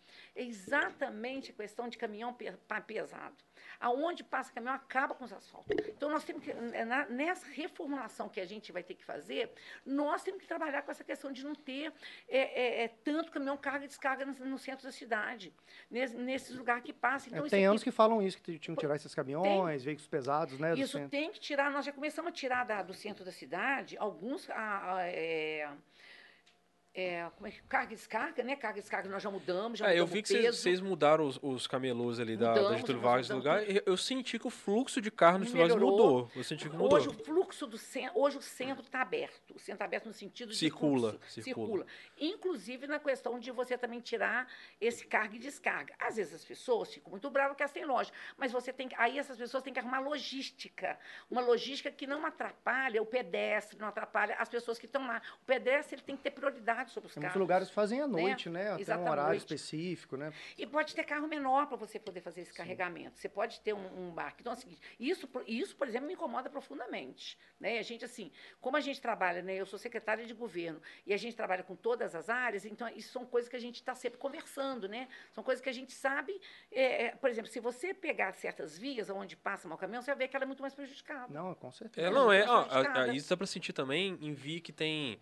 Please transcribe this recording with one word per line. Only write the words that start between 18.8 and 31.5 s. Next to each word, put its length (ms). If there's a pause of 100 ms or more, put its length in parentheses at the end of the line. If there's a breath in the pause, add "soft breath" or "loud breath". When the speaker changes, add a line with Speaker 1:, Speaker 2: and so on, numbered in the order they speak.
Speaker 2:
esses 180
Speaker 1:
Tem. 80
Speaker 2:
caminhões, 600
veículos 240
pesados, 500
né, 180
do 40
Speaker 1:
Isso 140
Speaker 2:
centro. 160
Speaker 1:
tem 200
que 120
tirar, 300
nós 120
já 80
começamos 380
a 40
tirar 300
da, 180
do 120
centro 320
da 80
cidade, 640
alguns, 520
a, 460
a, 120
é, 600 (1300 loud breath)
é, 400
como 120
é 40
que, 120
carga 280
e 40
descarga, 480
né? 120
Carga 220
e 40
descarga 280
nós 140
já 80
mudamos, 480
já 80
Speaker 3:
É, 100
eu 80
Speaker 1:
mudamos 80
Speaker 3:
vi 60
Speaker 1:
o 20
Speaker 3:
que 80
vocês, 160
Speaker 1:
peso. 160
Speaker 3:
vocês 180
mudaram 460
os, 160
os 240